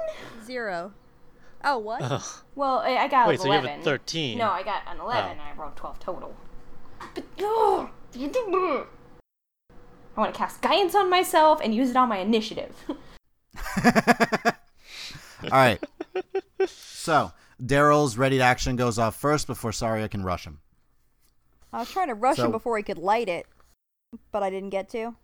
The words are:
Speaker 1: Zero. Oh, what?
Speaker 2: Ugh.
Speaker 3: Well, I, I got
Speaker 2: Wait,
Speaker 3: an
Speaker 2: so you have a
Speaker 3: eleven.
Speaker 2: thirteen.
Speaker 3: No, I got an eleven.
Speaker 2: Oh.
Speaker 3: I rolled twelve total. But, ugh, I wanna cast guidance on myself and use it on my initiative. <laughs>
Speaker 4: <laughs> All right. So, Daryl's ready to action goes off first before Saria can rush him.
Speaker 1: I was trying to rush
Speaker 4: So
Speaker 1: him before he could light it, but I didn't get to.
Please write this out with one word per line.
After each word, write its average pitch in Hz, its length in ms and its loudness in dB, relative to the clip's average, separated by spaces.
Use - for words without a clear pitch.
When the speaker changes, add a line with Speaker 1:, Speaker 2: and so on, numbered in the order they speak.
Speaker 1:
Zero. 208 480 -8
Oh, 285 140 2
what? 220 240 -6
Speaker 2:
Ugh. 131 220 -2
Speaker 3:
Well, 269 240 0
I, 262 160 0
I 247 120 2
got 254 200 4
Speaker 2:
Wait, 151 80 6
Speaker 3:
an - 60 -4
Speaker 2:
so - 40 -2
you 135 80 4
have - 100 4
a - 40 -4
Speaker 3:
eleven. 147 160 -10
Speaker 2:
thirteen. 156 560 -2
Speaker 3:
No, 220 100 0
I 185 140 -2
got 202 240 -4
an 170 120 -8
eleven. 202 400 -4
Speaker 2:
Oh. 151 40 -10
Speaker 3:
I 147 180 -8
rolled 147 140 -10
twelve 147 240 -10
total. - 360 -10
But, 349 100 -10
ugh, 403 480 0
I 349 720 -2
wanna 208 140 0
cast - 320 -6
guidance 349 320 4
on 403 120 4
myself 330 560 6
and 214 120 0
use 247 160 2
it 247 40 0
on 254 140 4
my 208 80 -2
initiative. 214 580 -2
<laughs> - 0 -
Speaker 4:
<laughs> - 1000 -6
All - 1700 0
right. 127 280 6
So, - 680 -2
Daryl's 143 560 4
ready 135 220 4
to 127 40 4
action 123 320 2
goes 120 220 0
off 113 180 0
first 147 300 0
before 117 260 -6
Saria 110 380 -2
can 101 140 -6
rush 90 220 -4
him. 76 160 -18
Speaker 1:
I 233 60 -8
was 233 140 -6
trying 370 160 0
to 233 80 -2
rush 226 220 2
Speaker 4:
So 247 80 2
Speaker 1:
him 233 60 2
before 226 260 -2
he 208 60 -4
could 202 140 -6
light 202 320 0
it, 170 160 -6
but 208 100 -2
I 196 80 0
didn't 190 220 -6
get 196 180 -6
to. 226 340 -8